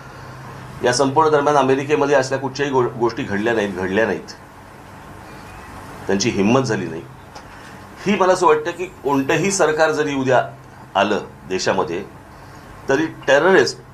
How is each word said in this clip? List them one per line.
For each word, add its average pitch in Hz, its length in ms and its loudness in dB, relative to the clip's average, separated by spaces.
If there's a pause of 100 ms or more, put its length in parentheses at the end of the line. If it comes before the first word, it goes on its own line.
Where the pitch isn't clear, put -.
(840)
या 123 80 2
संपूर्ण 143 380 2
दरम्यान 147 260 4
अमेरिकेमध्ये 139 600 2
असल्या 131 220 0
कुठच्याही 135 340 -4
गो-, 123 280 0
गोष्टी 117 220 -2
घडल्या 104 320 -2
नाहीत, 101 200 0
घडल्या 95 320 0
नाहीत, 87 240 -6 (1800)
त्यांची 98 240 0
हिंमत 101 300 4
झाली 107 260 -2
नाही. 82 160 -10 (1040)
ही 202 100 2
मला 185 160 4
असं 180 140 2
वाटतं 156 240 4
की 170 140 -8
कोणतंही 143 680 -2
सरकार 156 420 2
जरी 143 220 -2
उद्या 127 340 2 (460)
आलं 101 260 2 (280)
देशामध्ये 92 720 -4 (680)
तरी 143 180 2
टेररिस्ट, 147 720 2 (160)